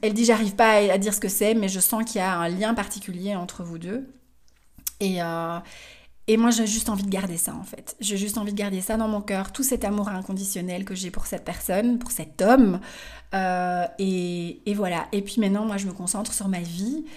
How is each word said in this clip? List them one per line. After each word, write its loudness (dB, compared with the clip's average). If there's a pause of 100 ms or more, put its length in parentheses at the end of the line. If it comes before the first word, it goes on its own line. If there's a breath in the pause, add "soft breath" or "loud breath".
elle 2
dit, « 4
J'arrive 4
pas 8
à, 6
à 4
dire 0
ce -2
que -2
c'est, 2
mais 2
je -2
sens 2
qu'il -4
y 0
a 0
un 0
lien 0
particulier -6
entre -8
vous -10
deux. » -8 (920)
Et, 0
euh, -2 (720 loud breath)
et 6
moi, 6
j'ai 4
juste -2
envie -2
de -2
garder -2
ça, -2
en -10
fait. -14
J'ai -2
juste -2
envie -4
de -4
garder -2
ça -2
dans 0
mon 0
cœur, -4
tout -4
cet 0
amour 0
inconditionnel -6
que -8
j'ai -6
pour -2
cette -8
personne, 0
pour -6
cet -4
homme. 8 (540 loud breath)
Euh, 0 (140)
et, -2
et 0
voilà. -2
Et 0
puis -6
maintenant, 4
moi, -2
je -4
me -4
concentre -4
sur -2
ma 0
vie. -4 (120 loud breath)